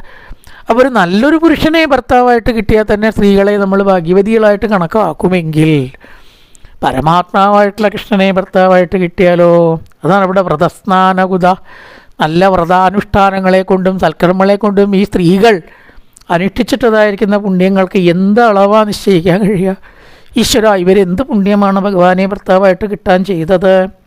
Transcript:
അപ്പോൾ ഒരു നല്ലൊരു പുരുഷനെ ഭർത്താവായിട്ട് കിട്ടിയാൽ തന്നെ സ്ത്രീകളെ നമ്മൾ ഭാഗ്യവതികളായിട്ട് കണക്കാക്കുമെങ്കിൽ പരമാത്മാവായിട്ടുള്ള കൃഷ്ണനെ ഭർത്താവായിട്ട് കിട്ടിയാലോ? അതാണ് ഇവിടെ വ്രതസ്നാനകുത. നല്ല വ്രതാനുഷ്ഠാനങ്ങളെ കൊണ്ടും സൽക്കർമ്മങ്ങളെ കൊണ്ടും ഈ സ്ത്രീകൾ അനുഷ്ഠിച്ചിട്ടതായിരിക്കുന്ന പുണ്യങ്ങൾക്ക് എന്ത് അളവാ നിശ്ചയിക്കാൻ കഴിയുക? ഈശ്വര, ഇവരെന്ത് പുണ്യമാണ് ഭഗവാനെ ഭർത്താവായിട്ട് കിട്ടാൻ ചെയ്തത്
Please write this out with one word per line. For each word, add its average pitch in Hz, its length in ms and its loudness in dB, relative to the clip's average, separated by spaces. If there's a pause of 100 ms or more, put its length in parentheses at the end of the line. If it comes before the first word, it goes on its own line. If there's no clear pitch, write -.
(720)
അപ്പോൾ 233 120 2
ഒരു 269 60 2
നല്ലൊരു 226 480 0
പുരുഷനെ 320 500 0
ഭർത്താവായിട്ട് 247 680 0
കിട്ടിയാൽ 214 320 0 (100)
തന്നെ 214 160 -2
സ്ത്രീകളെ 202 460 0
നമ്മൾ 196 260 0
ഭാഗ്യവതികളായിട്ട് 196 840 0
കണക്കാക്കുമെങ്കിൽ 160 1200 -2 (960)
പരമാത്മാവായിട്ടുള്ള 196 1040 0
കൃഷ്ണനെ 196 440 -2
ഭർത്താവായിട്ട് 185 680 0
കിട്ടിയാലോ? 170 840 2 (240)
അതാണ് 190 200 2
ഇവിടെ 185 160 0
വ്രതസ്നാനകുത. 185 1120 0 (680)
നല്ല 165 260 0
വ്രതാനുഷ്ഠാനങ്ങളെ 190 1160 0
കൊണ്ടും 185 360 -2
സൽക്കർമ്മങ്ങളെ 185 580 0
കൊണ്ടും 202 400 0
ഈ 196 80 2
സ്ത്രീകൾ 190 560 0 (680)
അനുഷ്ഠിച്ചിട്ടതായിരിക്കുന്ന 208 1040 -2
പുണ്യങ്ങൾക്ക് 190 640 0
എന്ത് 190 420 2
അളവാ 208 440 2
നിശ്ചയിക്കാൻ 190 640 0
കഴിയുക? 190 280 -2 (600)
ഈശ്വര, 220 320 0
ഇവരെന്ത് 190 540 0
പുണ്യമാണ് 202 580 0
ഭഗവാനെ 185 460 0
ഭർത്താവായിട്ട് 196 640 0
കിട്ടാൻ 190 340 -2
ചെയ്തത് 185 640 0 (180)